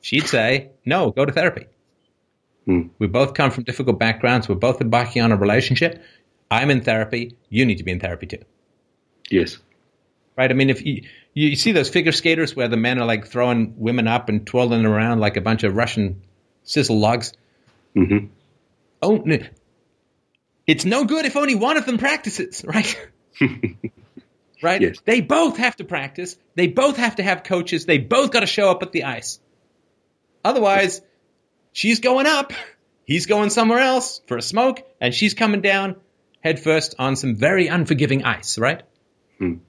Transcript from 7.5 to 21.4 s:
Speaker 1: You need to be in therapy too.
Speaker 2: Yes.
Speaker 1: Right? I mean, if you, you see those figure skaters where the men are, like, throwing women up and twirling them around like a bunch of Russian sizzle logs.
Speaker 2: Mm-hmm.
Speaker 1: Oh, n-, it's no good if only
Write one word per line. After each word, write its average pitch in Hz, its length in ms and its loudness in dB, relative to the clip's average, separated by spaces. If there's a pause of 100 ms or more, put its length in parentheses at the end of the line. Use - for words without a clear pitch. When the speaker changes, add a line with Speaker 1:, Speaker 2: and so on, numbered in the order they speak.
Speaker 1:
You 123 160 4
need 98 120 0
to 87 60 -10
be 90 80 -4
in 90 80 -4
therapy 87 260 -8
too. - 160 -12 (880)
Speaker 2:
Yes. - 280 0 (760)
Speaker 1:
Right? 131 140 2
I 123 40 2
mean, 135 160 2
if - 140 -2
you, - 200 -6 (300)
you 147 220 2
see 220 160 0
those 156 180 2
figure 170 220 2
skaters 160 440 0
where 120 120 -2
the 117 80 0
men 120 220 0
are, 120 80 0
like, 110 200 -2
throwing 120 520 0
women 113 300 0
up 117 200 0
and 107 180 -2
twirling 120 360 2
them 110 100 4
around 110 280 2
like 104 160 2
a 101 40 0
bunch 107 220 0
of 98 140 0
Russian 104 460 -2 (420)
sizzle 123 340 0
logs. 110 340 0 (640)
Speaker 2:
Mm-hmm. 101 320 2 (760)
Speaker 1:
Oh, 208 200 2
n-, 156 260 -2 (1160)
it's 156 180 2
no 240 200 0
good 302 220 -2
if - 100 -4
only 285 180 0